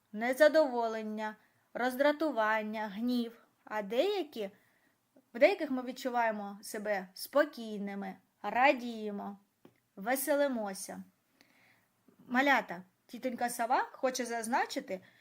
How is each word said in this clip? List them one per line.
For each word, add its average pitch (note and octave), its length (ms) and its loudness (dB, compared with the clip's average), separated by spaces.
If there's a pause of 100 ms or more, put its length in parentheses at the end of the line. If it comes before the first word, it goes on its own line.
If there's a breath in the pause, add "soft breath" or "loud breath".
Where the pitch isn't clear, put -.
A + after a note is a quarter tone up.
(120)
незадоволення, A#3 1200 2 (380 soft breath)
роздратування, A3+ 1120 2
гнів, A#3 600 -4 (160)
а G#3+ 180 -4
деякі, B3+ 680 0 (840 soft breath)
в A#3 60 -10
деяких E4 320 4
ми B3+ 120 -4
відчуваємо A3+ 760 -2
себе G3+ 520 -6
спокійними, G3+ 1040 -2 (240)
радіємо, G#3+ 960 0 (560)
веселимося. A3+ 1080 0 (1200 soft breath)
Малята, A#3+ 560 2 (240)
тітонька A#3+ 420 -4
Сова B3+ 420 0
хоче C4 340 -2
зазначити, A#3 760 -4 (200 soft breath)